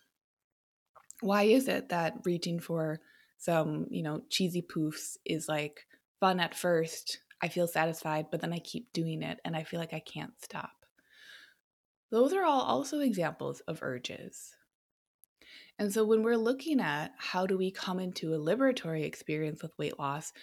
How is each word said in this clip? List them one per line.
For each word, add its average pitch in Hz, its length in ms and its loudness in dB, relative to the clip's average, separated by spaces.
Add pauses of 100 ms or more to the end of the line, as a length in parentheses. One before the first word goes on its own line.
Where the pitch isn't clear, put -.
(1200)
Why 202 240 4
is 262 240 8
it - 220 -2
that 170 360 0
reaching 170 340 0
for 160 420 -2 (360)
some, 160 520 0
you 170 140 -2
know, 151 260 -2
cheesy 180 320 2
poofs - 640 -4
is, 160 220 -2
like, 151 400 -4 (320)
fun 185 200 4
at 165 160 -2
first? 165 640 0 (220)
I 180 60 -2
feel 175 200 0
satisfied, 160 600 -2
but 165 100 -2
then 170 140 -4
I 170 60 -4
keep - 340 -10
doing 160 300 -2
it 160 200 -6
and 170 120 -4
I 160 80 -4
feel 170 160 -6
like 165 140 -8
I 160 60 -6
can't - 400 -12
stop. - 460 -12 (1300)
Those 254 220 6
are 381 100 2
all 285 180 4
also 277 380 0
examples 170 600 0
of 160 200 -6
urges. - 720 -8 (1200)
And 208 120 0
so 220 140 4
when 220 160 6
we're 233 160 4
looking 269 420 2
at 151 380 -2
how 185 300 -2
do 190 100 2
we 190 140 2
come 185 280 -4
into 185 360 -2
a - 20 0
liberatory 170 640 2
experience 151 600 -4
with 160 160 -8
weight 147 180 -4
loss, 143 340 -4 (120)